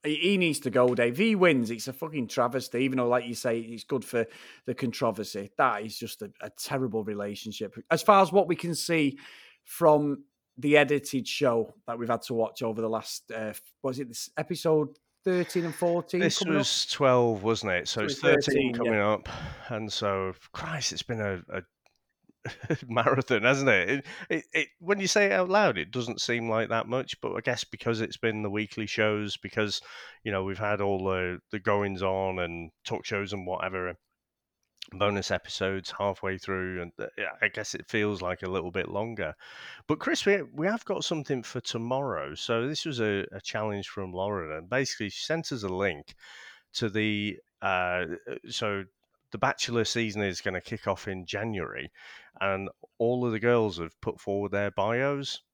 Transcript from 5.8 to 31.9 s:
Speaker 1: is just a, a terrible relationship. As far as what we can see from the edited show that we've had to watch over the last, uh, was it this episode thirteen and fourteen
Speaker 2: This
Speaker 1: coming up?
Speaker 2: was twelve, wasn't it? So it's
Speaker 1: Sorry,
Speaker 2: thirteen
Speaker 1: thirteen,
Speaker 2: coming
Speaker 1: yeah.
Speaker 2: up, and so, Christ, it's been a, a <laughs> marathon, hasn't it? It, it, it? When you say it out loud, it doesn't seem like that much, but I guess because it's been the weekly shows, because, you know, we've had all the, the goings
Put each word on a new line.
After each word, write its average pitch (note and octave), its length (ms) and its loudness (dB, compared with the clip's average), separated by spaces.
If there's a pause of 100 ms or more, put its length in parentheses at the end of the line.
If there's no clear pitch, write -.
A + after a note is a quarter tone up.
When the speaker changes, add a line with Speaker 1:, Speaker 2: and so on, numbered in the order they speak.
Speaker 1:
is A2 140 -10
just - 240 -10
a, G2+ 100 -12 (100)
a G#2 100 -10
terrible B2 520 -2
relationship. G#2 720 -8 (160)
As D#3+ 100 2
far G3 200 8
as E3 100 4
what F#3 160 6
we E3+ 80 2
can E3+ 200 -4
see D3 440 0 (440)
from D3 600 4 (340)
the D3 200 6
edited C#3 500 4
show A#2 460 2 (120)
that A#2 140 -6
we've A#2 100 -4
had A#2 140 2
to - 100 -6
watch A2 300 0
over A2+ 160 -2
the A2 100 0
last, - 420 -6
uh, A2 200 -6 (320)
was C3+ 160 -4
it C3+ 80 -6
this - 300 -12
episode D#3 500 2 (380)
thirteen F3+ 400 0
and D#3+ 100 -4
fourteen F3 460 0
Speaker 2:
This - 180 2
Speaker 1:
coming E3 160 0
up? D3 40 4
Speaker 2:
was - 300 0
twelve, A#2+ 540 4
wasn't A2 300 2
it? F2+ 160 0
So A2 160 -2
it's - 160 -4
Speaker 1:
Sorry, D3 140 8
Speaker 2:
thirteen C#3 360 2
Speaker 1:
thirteen, - 20 -4
Speaker 2:
coming A#2 200 2
Speaker 1:
yeah. G#2 180 4
Speaker 2:
up, - 160 -2 (400)
and G#2+ 240 -6
so, F#2+ 400 0 (220)
Christ, D#3+ 400 -4
it's - 100 -6
been A#2 160 -4
a, G2 300 -2
a F#2 140 -6 (1120)
<laughs> B2+ 100 -12
marathon, A#2+ 540 4
hasn't C3+ 280 6
it? F#2+ 200 6
It, C3+ 160 0 (240)
it, E3 140 -2 (100)
it? D#3 140 0 (120)
When F#3+ 220 -2
you F#3 60 0
say G3+ 180 6
it G3 80 4
out F#3 160 4
loud, F#3 280 6
it E2 140 -4
doesn't B2 300 -4
seem A#2 260 0
like A2+ 220 2
that A2+ 180 0
much, B2+ 320 -4
but - 160 -4
I A#2 60 -2
guess A#2+ 240 -2
because A#2 340 -2
it's - 180 -4
been G#2+ 260 0
the G#2 80 -2
weekly G#2+ 340 -4
shows, G#2 500 0
because, G#2 460 -4 (420)
you A2 80 -4
know, F#2+ 140 0
we've F#2+ 140 -4
had G#2 200 0
all G2+ 240 0
the, F#2 360 0 (120)
the G#2+ 80 -6
goings G2+ 440 0